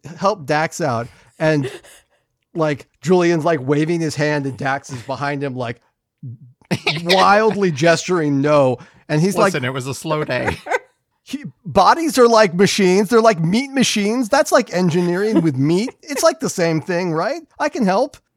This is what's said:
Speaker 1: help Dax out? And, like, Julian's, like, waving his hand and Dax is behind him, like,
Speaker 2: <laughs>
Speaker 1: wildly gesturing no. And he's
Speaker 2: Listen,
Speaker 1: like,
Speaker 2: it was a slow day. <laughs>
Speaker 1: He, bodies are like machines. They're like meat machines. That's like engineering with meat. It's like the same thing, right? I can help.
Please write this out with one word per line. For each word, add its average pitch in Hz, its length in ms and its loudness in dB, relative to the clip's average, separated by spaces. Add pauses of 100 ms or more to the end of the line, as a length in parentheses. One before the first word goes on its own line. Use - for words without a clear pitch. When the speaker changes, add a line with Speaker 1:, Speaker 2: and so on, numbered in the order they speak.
Speaker 1:
help 170 420 -4
Dax 156 340 -2
out? 120 280 -4 (300)
And, 156 300 0 (840)
like, 151 340 -4 (120)
Julian's, 175 440 2
like, 165 160 0
waving 151 400 0
his 160 140 -4
hand 147 320 -2
and 127 100 -8
Dax 135 340 -6
is 127 120 -12
behind 139 400 -6
him, 131 140 -6
like, 120 240 -8 (420)
Speaker 2:
<laughs> - 840 -8
Speaker 1:
wildly 190 680 2
gesturing 156 680 0
no. 139 380 2 (300)
And 151 120 0
he's 180 160 0
Speaker 2:
Listen, 180 260 2
Speaker 1:
like, 123 60 -2
Speaker 2:
it 131 40 -4
was 131 140 -8
a 135 80 -6
slow 156 300 -4
day. 127 380 -4
<laughs> - 40 -20 (580)
Speaker 1:
He, 285 200 -10 (180)
bodies 208 540 2
are 247 100 8
like 220 280 4
machines. 190 560 2
They're 233 100 4
like 220 180 4
meat 208 320 0
machines. 226 600 0
That's 294 200 2
like 285 220 2
engineering 180 680 0
with 151 160 0
meat. 165 440 0
It's 285 200 -8
like - 180 2
the 233 80 -4
same 165 320 -2
thing, 180 320 -4
right? 226 300 -4 (160)
I - 100 -2
can 285 160 -4
help. 202 320 0 (200)